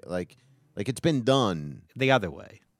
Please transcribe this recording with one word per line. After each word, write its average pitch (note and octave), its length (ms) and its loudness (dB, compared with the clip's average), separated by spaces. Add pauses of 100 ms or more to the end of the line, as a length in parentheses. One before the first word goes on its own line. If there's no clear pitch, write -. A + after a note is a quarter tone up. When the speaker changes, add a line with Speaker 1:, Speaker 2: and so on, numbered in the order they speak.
Speaker 1:
like, F2+ 320 -6 (400)
like G#2 100 -4
it's B2 140 -4
been D3 220 0
done. F#2+ 580 2 (160)
Speaker 2:
The C3 140 2
other G2 200 2
way. - 300 -18 (180)